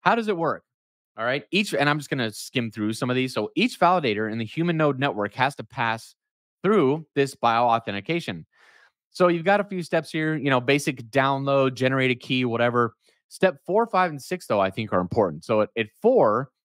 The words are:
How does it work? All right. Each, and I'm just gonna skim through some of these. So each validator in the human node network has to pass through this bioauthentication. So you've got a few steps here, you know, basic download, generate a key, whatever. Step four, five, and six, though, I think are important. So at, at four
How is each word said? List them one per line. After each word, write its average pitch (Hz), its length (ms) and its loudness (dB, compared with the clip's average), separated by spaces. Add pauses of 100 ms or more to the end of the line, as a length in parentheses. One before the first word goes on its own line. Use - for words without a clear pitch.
How 196 140 4
does 220 140 -4
it 190 80 -2
work? 143 260 -2 (540)
All 110 80 -6
right. 139 260 -2
Each, 202 220 0
and 147 160 2
I'm 151 100 0
just 143 100 -14
gonna 123 220 -2
skim 117 400 -6
through 107 220 -2
some 123 160 -4
of 127 80 0
these. 131 160 -2
So 107 220 -4
each 214 220 -2
validator 127 540 0
in 113 60 -6
the 113 80 -4
human 165 320 -2
node 147 200 2
network 107 360 -2
has 131 240 0
to 113 80 -12
pass 113 500 -6 (480)
through 165 500 2
this 139 220 0
bioauthentication. 117 1080 0 (680)
So 175 160 2
you've 170 160 2
got 196 160 4
a 202 60 -2
few 185 180 -6
steps 160 280 -2
here, 156 240 -2
you 139 140 -2
know, 131 120 4
basic 139 480 0
download, 135 640 2
generate 131 380 0
a 123 40 0
key, 127 300 -2
whatever. 120 500 0 (320)
Step 180 380 0
four, 214 200 0
five, 185 260 0
and 143 100 -12
six, - 260 -10
though, 107 120 2
I 95 100 2
think 107 240 -8
are 92 80 2
important. 87 420 -2
So 107 180 0
at, 104 140 0
at 113 120 -2 (140)
four 143 500 2 (140)